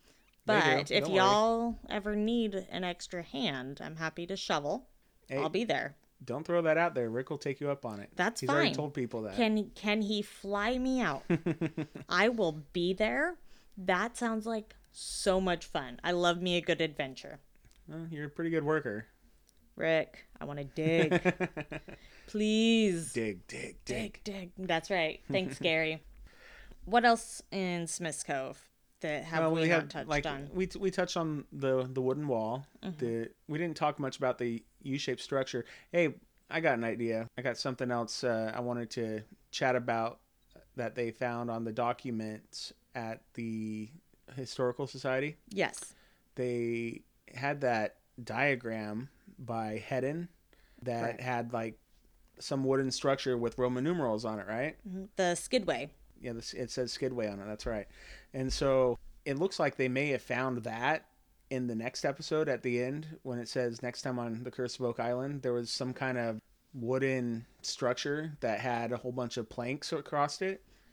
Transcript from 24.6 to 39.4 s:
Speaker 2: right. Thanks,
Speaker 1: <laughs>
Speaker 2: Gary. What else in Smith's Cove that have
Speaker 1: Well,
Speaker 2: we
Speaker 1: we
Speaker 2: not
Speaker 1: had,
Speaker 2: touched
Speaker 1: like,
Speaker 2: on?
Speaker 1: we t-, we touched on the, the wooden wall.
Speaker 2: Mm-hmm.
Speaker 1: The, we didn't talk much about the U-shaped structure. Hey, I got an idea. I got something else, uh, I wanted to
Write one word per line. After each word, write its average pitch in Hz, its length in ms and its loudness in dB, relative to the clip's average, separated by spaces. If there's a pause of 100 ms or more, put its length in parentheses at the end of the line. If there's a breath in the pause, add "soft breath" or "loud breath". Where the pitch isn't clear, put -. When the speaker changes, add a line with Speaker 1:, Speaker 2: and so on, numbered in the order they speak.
Speaker 2:
right. 165 300 0 (100)
Thanks, 151 280 0
Speaker 1:
<laughs> - 20 -10
Speaker 2:
Gary. 160 420 2 (840 loud breath)
What 226 200 4
else 233 460 4
in 180 360 -2
Smith's 160 360 -4
Cove 139 380 -4 (400)
that 151 240 -2
have 160 180 0
Speaker 1:
Well, 160 120 6
Speaker 2:
we 165 80 4
Speaker 1:
we 160 60 6
Speaker 2:
not 165 140 6
Speaker 1:
had, 147 80 -6
Speaker 2:
touched 147 180 -8
Speaker 1:
like, 147 180 2
Speaker 2:
on? 143 260 -4
Speaker 1:
we 180 140 0
t-, - 120 -8
we 190 120 0
touched 180 260 0
on 156 360 -2
the, 131 380 2
the 131 120 -2
wooden 135 260 0
wall. 120 380 0 (160)
Speaker 2:
Mm-hmm. 180 160 -8
Speaker 1:
The, 117 320 -2 (180)
we 151 100 -4
didn't 165 180 -2
talk 151 220 0
much 131 200 -4
about 127 200 2
the 117 240 -2 (200)
U-shaped 135 380 -2
structure. 131 440 -2 (280 loud breath)
Hey, 170 220 4 (360)
I 165 100 -2
got 151 180 4
an 117 60 -2
idea. 113 420 0 (120)
I 127 40 -8
got 120 160 0
something 127 320 -2
else, 117 340 -2
uh, 113 300 2
I 120 60 -4
wanted 120 300 -4
to 110 320 -4 (280)